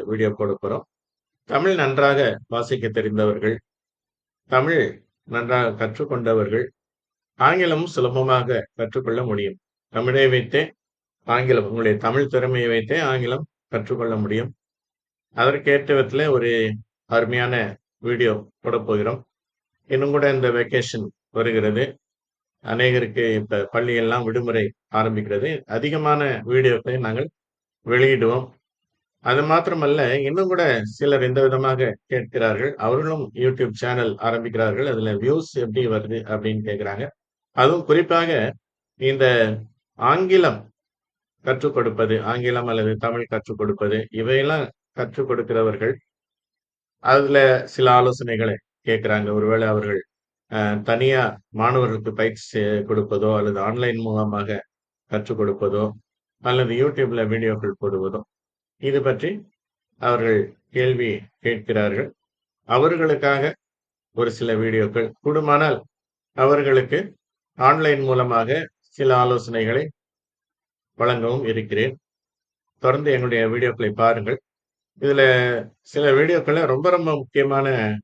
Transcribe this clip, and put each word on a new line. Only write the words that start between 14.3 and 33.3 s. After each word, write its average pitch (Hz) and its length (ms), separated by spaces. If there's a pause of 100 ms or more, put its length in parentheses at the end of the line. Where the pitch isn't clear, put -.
அதற்கேற்ற 143 600
விதத்துல 135 360
ஒரு 120 180 (560)
அருமையான 123 500 (500)
வீடியோ 120 260 (280)
போட 120 180
போகிறோம். 110 420 (680)
இன்னும் 139 260
கூட 143 180
இந்த 131 160
வெக்கேஷன் 117 540 (260)
வருகிறது. 113 540 (800)
அநேகருக்கு 120 600 (160)
இப்ப 107 200 (120)
பள்ளியெல்லாம் 117 520
விடுமுறை 113 400 (300)
ஆரம்பிக்கிறது. 107 560 (160)
அதிகமான 147 560 (300)
வீடியோக்களை 123 480
நாங்கள் 120 280 (580)
வெளியிடுவோம். 123 600 (800)
அது 127 160
மாத்திரமல்ல, 156 580 (280)
இன்னும் 185 240
கூட 175 120 (320)
சிலர் 139 320
இந்த 127 140
விதமாக 131 500 (140)
கேட்கிறார்கள். 120 680
அவர்களும் 143 580